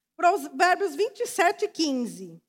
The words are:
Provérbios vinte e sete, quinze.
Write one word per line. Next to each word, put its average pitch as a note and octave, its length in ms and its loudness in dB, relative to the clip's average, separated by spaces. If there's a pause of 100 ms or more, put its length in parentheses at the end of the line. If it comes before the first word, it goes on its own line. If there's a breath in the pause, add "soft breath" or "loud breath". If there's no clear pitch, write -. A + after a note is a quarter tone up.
(180)
Provérbios F4 800 2
vinte A4 240 -2
e A#4 40 -2
sete, G4 440 0
quinze. G3 800 -4